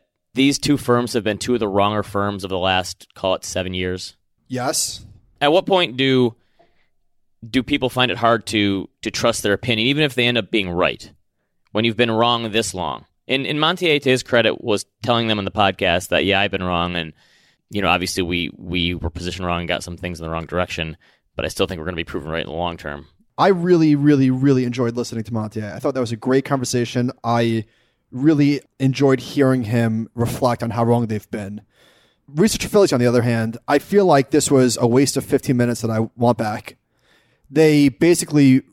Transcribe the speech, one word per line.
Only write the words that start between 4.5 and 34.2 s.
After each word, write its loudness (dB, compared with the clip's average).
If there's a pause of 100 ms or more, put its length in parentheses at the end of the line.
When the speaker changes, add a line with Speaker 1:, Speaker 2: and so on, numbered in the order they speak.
Speaker 1:
At 2
what 2
point 0
do, 2 (1120)
do 0
people -2
find 0
it 0
hard 2
to, 0 (140)
to -4
trust -2
their 2
opinion, 0
even 2
if -2
they 2
end 2
up -6
being -2
right, -2 (600)
when -2
you've 0
been 2
wrong 0
this -2
long? -6 (220)
And, -2
and -4
Montier, 0
to 0
his 2
credit, 0
was -2 (160)
telling 0
them 0
on -4
the -4
podcast 0
that, 2
"Yeah, 2
I've -2
been -4
wrong. -2
And, -8 (560)
you -6
know, -2
obviously 0
we, -4
we -4
were -6
positioned -8
wrong -2
and -6
got -4
some -12
things -10
in -10
the -8
wrong -8
direction, -6 (380)
but -6
I -6
still -2
think -8
we're -10
gonna -6
be -6
proven -10
right -4
in -10
the -12
long -6
term." -14 (320)
Speaker 2:
I 2
really, 4
really, 4
really 2
enjoyed -4
listening -6
to -10
Montier. -8
I -12
thought -4
that -4
was -4
a -6
great 0
conversation. -2 (120)
I 0 (460)
really 2 (180)
enjoyed 2
hearing 2
him 0
reflect -2
on -4
how -2
wrong 2
they've -8
been. -10 (640)
Research 0
Affiliates, 4
on 2
the 4
other 4
hand, -2 (120)
I 4
feel 2
like 4